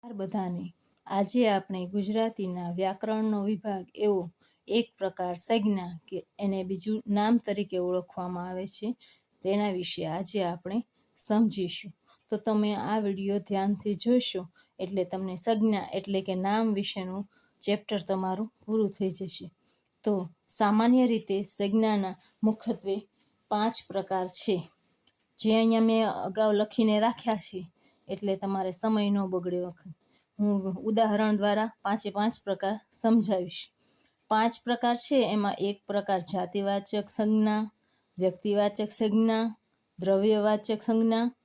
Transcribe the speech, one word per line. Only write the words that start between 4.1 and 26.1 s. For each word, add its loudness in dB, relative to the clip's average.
એક 0
પ્રકાર -4
સંજ્ઞા -2
કે -8
એને -2
બીજું -4
નામ 4
તરીકે -2
ઓળખવામાં -4
આવે -6
છે -6
તેના 2
વિશે -2
આજે -2
આપણે -4
સમજીશું. 0
તો -2
તમે 0
આ -2
વીડિયો -2
ધ્યાનથી -2
જોશો 0
એટલે -2
તમને -4
સંજ્ઞા 2
એટલે -2
કે -2
નામ 2
વિશેનું -4
ચેપ્ટર -2
તમારું -2
પૂરું 0
થઈ -2
જશે. -8
તો 0
સામાન્ય 4
રીતે 0
સંજ્ઞાના 0
મુખ્યત્વે -2
પાંચ 0
પ્રકાર -4
છે, 0
જે 4
અહીંયા 4
મેં 4
અગાઉ 0